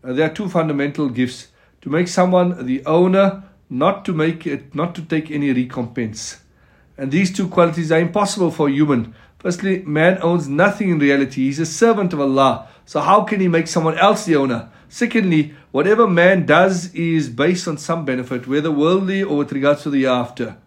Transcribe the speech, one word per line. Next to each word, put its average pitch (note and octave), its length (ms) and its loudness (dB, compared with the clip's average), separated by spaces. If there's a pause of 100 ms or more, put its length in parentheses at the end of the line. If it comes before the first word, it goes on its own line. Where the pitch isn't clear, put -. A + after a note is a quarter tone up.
Uh, B2+ 120 -8
there D#3 140 2
are D#3+ 60 -6
two G3+ 140 -6
fundamental D3 600 -2
gifts: B2 400 -4 (320)
to C3 100 -10
make F3 180 0
someone F3+ 580 2
the C3 200 -4
owner, F#3 560 2 (260)
not D3 380 -2
to F#3+ 80 -4
make D#3+ 320 -2
it, - 280 -8
not E3+ 200 -4
to E3+ 80 -12
take D#3 280 -4
any C#3+ 220 -2
recompense. B2 880 -6 (560)
And C3+ 140 -8
these F3+ 200 0
two F#3 180 -4
qualities E3+ 440 0
are D#3+ 80 4
impossible F#3 500 -2
for D3+ 180 -2
a - 20 0
human. C#3 440 0 (240)
Firstly, F#3 440 -4
man D#3+ 400 2
owns E3 260 0
nothing F#3+ 420 0
in E3 80 2
reality. C#3 460 0
He's C#3 140 -2
a D#3+ 80 -2
servant G3+ 480 0
of D3 60 -4
Allah. C3+ 480 2 (180)
So D3+ 140 -4
how F#3+ 240 4
can G3 160 -2
he F#3 80 2
make E3 180 2
someone D#3+ 320 -2
else G#3 260 2
the E3+ 120 2
owner? C3 340 -2 (180)
Secondly, F#3 680 0 (180)
whatever G#3 340 4
man F3 400 4
does F3 480 2
is E3 340 -2
based F3+ 400 -2
on D3+ 80 -6
some E3 300 -6
benefit, B2+ 400 -6
whether D3 240 -2
worldly F#3+ 520 0
or D3+ 160 -2
with C#3+ 140 -4
regards C#3+ 300 0
to D3+ 80 -6
the C3+ 160 0
after. B2 500 -4 (100)